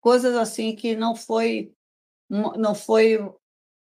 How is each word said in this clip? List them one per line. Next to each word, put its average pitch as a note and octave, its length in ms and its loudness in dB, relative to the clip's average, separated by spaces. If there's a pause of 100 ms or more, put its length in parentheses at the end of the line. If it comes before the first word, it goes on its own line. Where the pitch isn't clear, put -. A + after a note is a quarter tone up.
coisas B3 360 4
assim A3+ 380 -4
que A3+ 220 -4
não A3+ 180 -2
foi, A3+ 580 -4 (560)
não, G#3 260 -4
não G#3+ 200 0
foi, A3 440 2 (680)